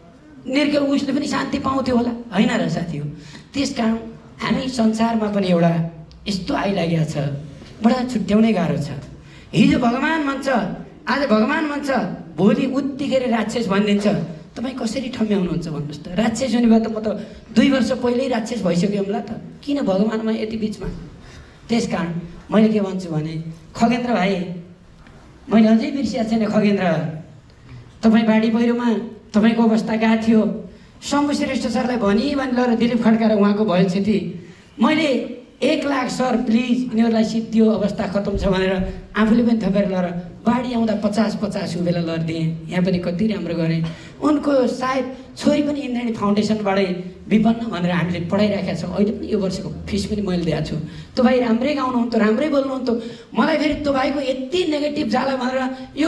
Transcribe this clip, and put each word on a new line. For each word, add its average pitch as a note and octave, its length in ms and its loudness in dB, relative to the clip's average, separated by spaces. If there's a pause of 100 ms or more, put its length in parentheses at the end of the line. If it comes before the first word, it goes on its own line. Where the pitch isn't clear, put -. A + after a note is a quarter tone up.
(480)
निर्गल C#4+ 320 2
उसले C#4 340 0
पनि D4 140 -2
शान्ति C4+ 320 -2
पाउँथ्यो C4 360 0
होला, A#3+ 160 0 (200)
होइन A3+ 200 0
र F3+ 180 -2
साथी D#3 280 -4
हो? D3 80 -6 (480)
त्यस C#4 220 -2
कारण A3+ 220 0 (440)
हामी C4 280 0
संसारमा A3 580 2
पनि G3+ 200 0
एउटा E3+ 440 2 (360)
यस्तो G3+ 280 -4
आइलागेको E3+ 500 0
छ, - 120 -6 (680)
बडा B3+ 240 2
छुट्याउनै G#3+ 460 2
गाह्रो D#3 240 0
छ। C#3 120 -4 (640)
हिजो C#4 260 6
भगवान C#4 480 0
भन्छ, C4+ 200 -4 (600)
आज C4+ 200 0
भगवान C#4+ 420 2
भन्छ, C#4+ 200 -4 (480)
भोलि A#3 280 4
उत्तिखेर C4 640 -2
राक्षस A3+ 380 -2
भनिदिन्छ। G3+ 400 2 (480)
तपाईँ B3+ 200 -6
कसरी A#3 340 -4
ठम्म्याउनुहुन्छ F3+ 580 -2
भन्नुहोस् D3 360 -8
त? - 40 -14
राक्षस A3+ 480 -2
हुने A#3+ 120 4
भए A3 120 8
त A3 80 0
म - 160 -6
त A3 40 -4 (440)
दुई C#4 180 6
वर्ष C4 220 2
पहिल्यै B3 360 0
राक्षस A3+ 360 -2
भइसक्यो G3 400 2
होला G3 160 -2
त, - 240 -10 (200)
किन C#4+ 180 -2
भगवानमा A3 500 0
यति A3 260 -4
बिचमा? G#3 300 -6 (800)
त्यस A3+ 200 0
कारण E3+ 280 -2 (360)
मैले G#3+ 180 6
के G#3 100 2
भन्छु F#3 300 -4
भने, D#3 340 -4 (320)
खगेन्द्र A#3+ 380 0
भाइ, F#3+ 200 0 (1160)
मैले G#3+ 160 8
अझै C#4 240 4
बिर्सिया B3+ 320 -2
छैन A3 220 0
खगेन्द्र, G3 720 0 (840)
तपाईँ A3 220 6
बाढी A3 240 4
पहिरोमा A#3+ 440 2 (400)
तपाईँको A3+ 300 4
अवस्था A3 320 2
गएको A3 320 2
थियो। G#3+ 420 2 (320)
शम्भु C#4+ 320 0
श्रेष्ठ C4+ 340 -2
सरलाई B3 300 -2
भनी A3+ 380 2
भनी C4 160 -2
लगेर A#3+ 240 2
दिलीप A#3 280 2
खड्का A3 240 4
र G#3+ 60 4
उहाँको G3+ 320 4
भयो F3+ 200 4
क्षति। G3 320 2 (640)
मैले D4+ 260 2 (540)
"एक C#4 240 2
लाख C4 240 -2
सर B3 280 0
प्लिज, A#3+ 440 2
यिनीहरूलाई A3 420 2
सिद्धियो, A3 480 2
अवस्था G3 360 -2
खत्तम G3+ 300 -2
छ" F3+ 80 0
भनेर F#3+ 560 0 (160)
आफूले A3 260 4
पनि A3+ 140 4
थपेर F#3+ 320 2
लगेर F3+ 460 -4 (100)
बाढी B3 260 0
आउँदा A3+ 300 0
पचास G3+ 400 0
पचास F#3+ 340 -4
ऊ F3 60 -2
बेला F3 240 0
लडिदिएँ, E3 640 -4
यहाँ F3+ 120 0
पनि F3+ 200 2
कति F3 240 0
राम्रो F3+ 280 -4
गरेँ। E3 280 0 (400)
उनको C#4+ 300 2 (260)
सायद C4 260 -2 (300)
छोरी D4 320 2
पनि D4 120 -2 (120)
इन्द्राणी A#3+ 240 -2
फाउन्डेसनबाटै G3+ 720 0 (400)
विपन्न A3+ 400 2
भनेर F3 240 -2
हामीले E3+ 280 0 (120)
पढाइराखेका G3 480 0
छौँ। F3+ 160 -6
अहिले G#3 160 2
पनि - 160 -6
यो G#3+ 160 0
वर्षको - 260 -4 (140)
फिस G3+ 240 -2
पनि G#3+ 160 -4
मैले F3+ 240 -2
दिएको D3+ 160 0
छु। D#3 120 -6 (360)
त्यो C4 120 2
भाइ B3+ 200 6
राम्रै A3+ 320 2
गाउनुहुन्थ्यो, B3 440 0
राम्रै A3 300 2
बोल्नुहुन्थ्यो। C4 440 0 (420)
मलाई D4 240 2
फेरि D4 240 0
त्यो C#4+ 100 0
भाइको C4+ 300 0
यति C4 360 -2 (120)
negative D4 400 -2
जाला C4 240 0
भनेर, B3+ 240 -2 (400)
यो D#4 80 2